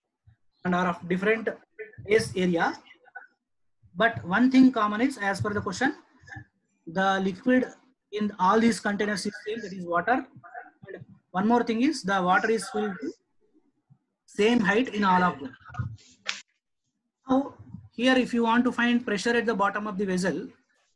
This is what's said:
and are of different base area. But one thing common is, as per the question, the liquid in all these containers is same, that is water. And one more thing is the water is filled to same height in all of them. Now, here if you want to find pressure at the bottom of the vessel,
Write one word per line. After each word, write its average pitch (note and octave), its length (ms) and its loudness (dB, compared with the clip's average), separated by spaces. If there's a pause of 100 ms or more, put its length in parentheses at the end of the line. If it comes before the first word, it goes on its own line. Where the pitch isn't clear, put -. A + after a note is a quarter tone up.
(640)
and F3+ 100 0
are F3+ 140 0
of F3 200 -6
different G#3 400 0 (580)
base - 280 2
area. F3+ 420 0 (1200)
But A3+ 280 0
one A3 260 2
thing C4 220 8
common G#3+ 300 -2
is, C#4 160 0
as G3 220 -2
per G#3 120 -2
the G3+ 80 -4
question, G3+ 340 -2 (920)
the F#3+ 340 0
liquid B3 460 0 (460)
in G#3 280 -4
all G3 180 4
these A3+ 220 2
containers G#3 460 -2
is G3+ 60 -4 (140)
same, A3 140 -6
that F#3+ 120 -12
is F#3 120 -10
water. F3 420 0 (600)
And - 160 -16 (280)
one F#3+ 140 0
more A#3 160 4
thing A#3 200 -2
is C#4+ 200 0
the F#3+ 200 0
water G3+ 280 2
is A3+ 200 -2
filled G#3 300 -4
to C4 120 -8 (1120)
same A3+ 340 2
height G#3+ 360 2
in G#3 100 0
all F#3 180 4
of E3+ 160 0
them. C3 160 -12 (1700)
Now, C4+ 260 0 (380)
here C4 240 2
if A#3+ 180 2
you A#3 80 2
want A#3 220 4
to A#3+ 80 0
find A#3+ 340 0
pressure A3 300 0
at A3 100 0
the A3+ 80 0
bottom G3+ 320 -2
of G3+ 100 -8
the G3+ 100 -2
vessel, F#3 420 -2 (480)